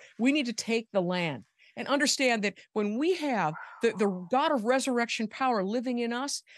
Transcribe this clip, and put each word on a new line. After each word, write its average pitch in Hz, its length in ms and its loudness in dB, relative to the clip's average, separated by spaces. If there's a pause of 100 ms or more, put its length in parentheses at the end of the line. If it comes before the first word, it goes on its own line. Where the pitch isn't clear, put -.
(180)
We 262 160 2
need 294 140 0
to 226 60 -4
take 226 380 -2
the 196 100 2
land 175 440 -2 (320)
and 240 100 -8
understand 262 560 2
that 196 140 -2 (160)
when 208 240 -2
we 339 180 0
have 220 380 0 (280)
the, 233 160 2
the 185 320 0
God 294 220 2
of 226 140 0
resurrection 240 640 0
power 240 340 0
living 240 360 -2
in 233 120 -2
us, 262 320 -6 (140)